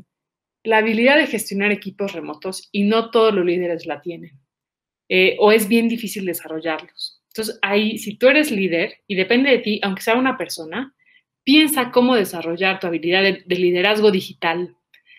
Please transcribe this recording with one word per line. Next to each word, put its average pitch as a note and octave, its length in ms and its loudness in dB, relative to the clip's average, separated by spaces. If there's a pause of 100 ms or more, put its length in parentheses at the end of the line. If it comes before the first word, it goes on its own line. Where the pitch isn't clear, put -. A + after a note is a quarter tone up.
(640)
la A3 160 2
habilidad A3+ 380 2
de D4+ 100 2
gestionar G#3 460 -4
equipos G3+ 400 -8
remotos, D#3 580 -12
y G3+ 140 -2
no A3+ 260 0
todos A3 240 2
los F#3 100 0
líderes F3 400 -2
la D3 160 -8
tienen, E3+ 380 -14 (720)
eh, F#3 320 2
o G#3 100 6
es G#3+ 160 4
bien A3+ 220 2
difícil G#3+ 360 -6
desarrollarlos. D#3+ 1040 -8
Entonces, A3 340 -8
ahí, G#3+ 360 0
si G#3 180 -12
tú B3 120 4
eres D4 240 4
líder, F#3 420 -2 (140)
y G3+ 80 -6
depende A#3+ 340 2
de B3+ 80 6
ti, G#3+ 240 -2
aunque G3 200 -4
sea A3+ 120 0
una B3+ 240 0
persona, F3 560 -10 (480)
piensa C#4+ 480 2
cómo B3 240 4
desarrollar F#3 640 -2
tu F#3+ 80 -6
habilidad E3+ 360 0
de, F#3+ 220 0
de F3+ 120 -4
liderazgo F#3+ 540 2
digital, F3+ 640 -4 (420)